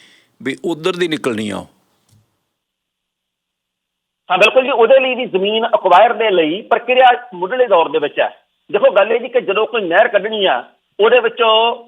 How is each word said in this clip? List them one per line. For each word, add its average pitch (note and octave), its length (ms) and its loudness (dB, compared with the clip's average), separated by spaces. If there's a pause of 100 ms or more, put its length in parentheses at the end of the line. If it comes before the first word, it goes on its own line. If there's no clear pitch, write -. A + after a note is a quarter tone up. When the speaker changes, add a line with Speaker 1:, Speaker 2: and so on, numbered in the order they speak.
(440)
Speaker 1:
ਵੀ C3+ 220 -8
ਉੱਧਰ E3+ 300 -4
ਦੀ F3 120 -4
ਨਿਕਲਣੀ A#2 420 -6
ਆ F#2+ 80 -10
ਉਹ। - 80 -14 (2750)
Speaker 2:
ਹਾਂ, F#3 60 0
ਬਿਲਕੁਲ A#3 260 4
ਜੀ, B3+ 60 -4
ਉਹਦੇ A#3 300 4
ਲਈ C4 160 -2
ਵੀ B3 100 -6
ਜ਼ਮੀਨ G#3 420 -2
ਅਕਵਾਇਰ F3+ 460 4
ਦੇ A3 160 -2
ਲਈ F3 320 0
ਪ੍ਰਕਿਰਿਆ B3 720 2
ਮੁੱਢਲੇ F#3+ 340 -2
ਦੌਰ E3+ 220 2
ਦੇ D3+ 100 -4
ਵਿੱਚ D3 200 -6
ਹੈ। A2 240 -4 (280)
ਦੇਖੋ, A#3 200 2
ਗੱਲ A3 200 2
ਇਹ A#3 80 -2
ਜੀ B3 80 -8
ਕਿ A#3+ 140 -2
ਜਦੋਂ G3 260 -4
ਕੋਈ A#3 140 -4
ਨਹਿਰ F#3+ 260 2
ਕੱਢਣੀ G#3 380 -2
ਆ, B2+ 180 -2 (360)
ਉਹਦੇ A3+ 200 4
ਵਿੱਚੋਂ A3+ 560 0 (120)